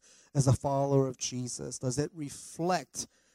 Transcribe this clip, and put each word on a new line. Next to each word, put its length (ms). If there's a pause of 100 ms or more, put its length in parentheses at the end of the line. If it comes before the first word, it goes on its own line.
(360)
as 120
a 60
follower 540
of 100
Jesus, 600
does 180
it 160
reflect 920 (280)